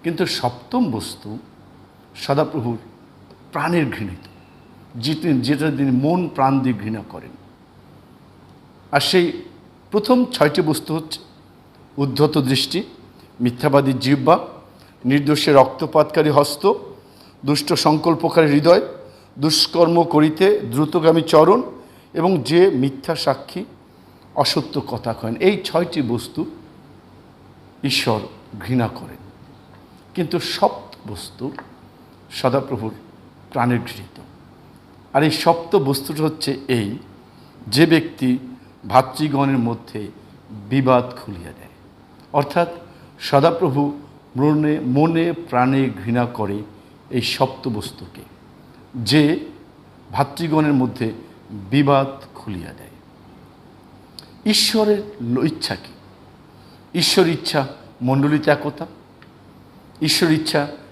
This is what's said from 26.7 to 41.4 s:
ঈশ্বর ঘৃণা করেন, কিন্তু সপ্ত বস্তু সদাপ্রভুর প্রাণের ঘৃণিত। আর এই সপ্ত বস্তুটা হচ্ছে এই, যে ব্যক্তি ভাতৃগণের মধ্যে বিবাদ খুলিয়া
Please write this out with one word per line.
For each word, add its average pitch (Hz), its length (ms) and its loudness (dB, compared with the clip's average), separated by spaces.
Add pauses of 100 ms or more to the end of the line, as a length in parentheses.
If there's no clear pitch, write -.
ঈশ্বর 123 360 0 (400)
ঘৃণা 120 280 0
করেন, - 300 -12 (1000)
কিন্তু 175 240 -2
সপ্ত - 580 -4 (100)
বস্তু 117 440 -10 (800)
সদাপ্রভুর 117 600 -2 (580)
প্রাণের 123 280 0
ঘৃণিত। - 420 -14 (920)
আর 143 100 4
এই 156 80 2
সপ্ত 165 440 0
বস্তুটা 147 480 -2
হচ্ছে 139 440 -4
এই, 113 300 -2 (720)
যে 131 180 6
ব্যক্তি 156 520 0 (500)
ভাতৃগণের 139 680 0
মধ্যে 113 500 -6 (640)
বিবাদ 127 340 4 (180)
খুলিয়া 85 300 -14